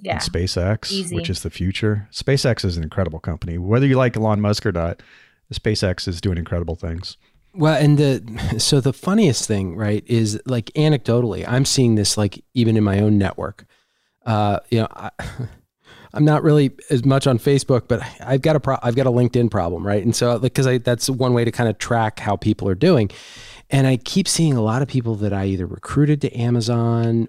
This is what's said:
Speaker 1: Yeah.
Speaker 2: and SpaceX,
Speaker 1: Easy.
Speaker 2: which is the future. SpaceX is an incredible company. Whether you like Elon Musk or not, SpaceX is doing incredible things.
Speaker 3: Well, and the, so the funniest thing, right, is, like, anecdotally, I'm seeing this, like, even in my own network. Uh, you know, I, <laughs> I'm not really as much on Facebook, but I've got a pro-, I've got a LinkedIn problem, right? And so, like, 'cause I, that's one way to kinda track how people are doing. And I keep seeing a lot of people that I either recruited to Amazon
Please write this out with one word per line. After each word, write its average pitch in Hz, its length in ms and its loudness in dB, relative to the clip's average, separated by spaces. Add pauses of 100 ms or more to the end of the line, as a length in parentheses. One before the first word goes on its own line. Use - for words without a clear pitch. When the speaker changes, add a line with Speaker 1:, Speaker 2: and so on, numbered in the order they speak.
Speaker 1:
Yeah. - 140 -6
Speaker 2:
and - 60 -6
SpaceX, 92 720 -4
Speaker 1:
Easy. 185 240 -6
Speaker 2:
which 170 160 -4
is - 140 -6
the 101 60 -6
future. 107 600 -4
SpaceX 135 540 -2
is 87 120 -2
an 85 60 -4
incredible 80 380 -4
company. 85 380 -6
Whether 110 280 0
you 131 100 4
like 127 200 2
Elon 107 240 0
Musk 104 260 0
or 104 60 -2
not, 85 280 -4 (520)
SpaceX 104 560 -2
is 87 120 -6
doing 92 180 -2
incredible 85 360 -6
things. 85 420 -10 (380)
Speaker 3:
Well, 156 200 2
and 147 240 4
the, 117 600 -2
so 139 220 2
the 131 140 0
funniest 190 520 0
thing, 95 300 -2
right, 104 300 -2
is, 110 400 0
like, 123 280 -4
anecdotally, 120 720 0
I'm 135 200 2
seeing 117 300 4
this, 101 200 0
like, 104 260 -2 (120)
even 113 240 4
in 107 40 4
my 98 160 2
own 107 200 4
network. - 480 -4 (580)
Uh, 104 340 0 (120)
you 117 100 2
know, 107 160 -2
I, 95 200 -14
<laughs> - 1000 -16
I'm 151 100 2
not 151 180 4
really 151 280 4 (200)
as 127 140 2
much 135 220 2
on 131 120 4
Facebook, 135 500 2
but 113 140 0 (220)
I've 131 180 0
got 156 140 2
a 139 40 2
pro-, 135 220 -2
I've 117 140 0
got 135 100 2
a 127 40 2
LinkedIn 120 400 2
problem, 87 360 -2
right? 101 160 0
And 113 140 0
so, 120 200 2
like, 120 180 -2
'cause 135 120 2
I, 127 120 2
that's 120 320 -2
one 127 240 0
way 117 100 2
to 113 80 -2
kinda 113 220 0
track 113 460 -2
how 101 160 -2
people 104 340 0
are 92 40 0
doing. 120 360 2 (600)
And 135 160 4
I 131 120 2
keep - 300 -2
seeing 160 260 2
a 120 80 2
lot 110 200 0
of 135 60 -4
people 113 280 -2
that 101 180 -2
I 98 120 -2
either 92 200 -2
recruited 143 560 0
to 139 160 -4
Amazon 117 920 0